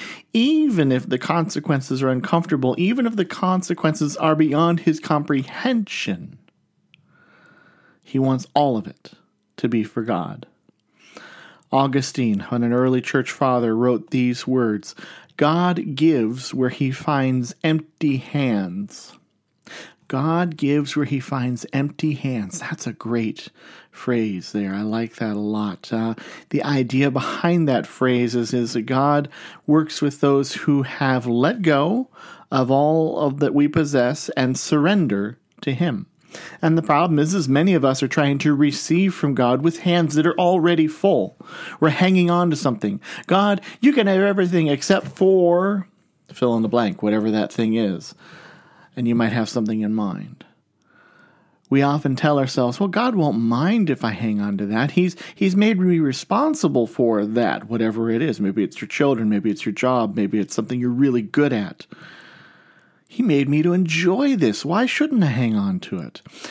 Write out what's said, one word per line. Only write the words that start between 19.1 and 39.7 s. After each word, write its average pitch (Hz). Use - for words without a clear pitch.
God 160
gives 143
where 147
he 135
finds 123
empty 143
hands. 120
That's -
a 113
great 113
phrase 110
there. 101
I 101
like 110
that 110
a 104
lot. 104
Uh, 113
the 143
idea 135
behind 165
that 127
phrase 123
is, 117
is 120
that 120
God 143
works 156
with 143
those 139
who 143
have 131
let 147
go 165
of 131
all 156
of 143
that 131
we 143
possess 143
and 127
surrender 143
to 139
him. 127
And 165
the 160
problem 156
is, 156
is 151
many 165
of 143
us 135
are 131
trying 143
to 151
receive 156
from 143
God 127
with 165